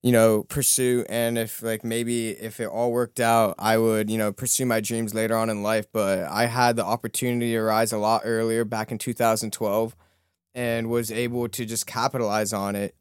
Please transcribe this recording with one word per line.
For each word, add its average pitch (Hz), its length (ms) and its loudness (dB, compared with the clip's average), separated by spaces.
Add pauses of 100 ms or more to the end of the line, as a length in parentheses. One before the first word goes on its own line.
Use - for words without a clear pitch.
you 123 100 4
know, 113 320 6
pursuit. 123 640 0
And 117 300 -2
if, 110 240 -6
like, 113 220 -4
maybe 117 460 -2
if 110 300 -10
it 113 80 -4
all 120 240 -2
worked 120 280 -2
out, 113 380 4
I 113 200 2
would, 110 320 2
you 110 80 0
know, 107 140 0
pursue 127 340 -2
my 113 140 2
dreams 110 340 -4
later 113 220 0
on 113 140 0
in 104 120 -4
life. 107 300 0
But 98 320 0
I 101 220 0
had 120 300 2
the 110 80 -2
opportunity 117 680 -2
to 113 100 0
rise 110 300 2
a 110 60 -2
lot 107 260 2
earlier 113 400 0
back 110 280 -4
in 113 60 -6
two 120 160 -6
thousand 110 380 2
twelve 113 420 -2 (600)
and 117 340 -2
was 117 220 0
able 120 400 -2
to 120 160 -6
just 113 200 -6
capitalize 110 680 -2
on 101 240 -4
it. 101 240 -6